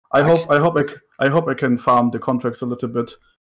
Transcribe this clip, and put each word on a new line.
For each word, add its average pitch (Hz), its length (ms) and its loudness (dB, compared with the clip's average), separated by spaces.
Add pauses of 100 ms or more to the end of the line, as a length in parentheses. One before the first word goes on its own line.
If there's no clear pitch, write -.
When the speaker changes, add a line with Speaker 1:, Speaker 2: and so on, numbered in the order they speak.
(120)
Speaker 1:
I 151 100 4
hope, 160 200 4
Speaker 2:
Actu- 147 120 -2
Speaker 1:
I 147 60 4
hope 165 180 2
I 147 60 2
c-, - 160 -12 (200)
I 131 100 2
hope 160 180 0
I 135 60 0
can 127 240 0
farm 120 340 2
the 113 80 -4
contracts 123 420 -4
a 131 40 -8
little 120 240 -6
bit, 117 220 -6 (460)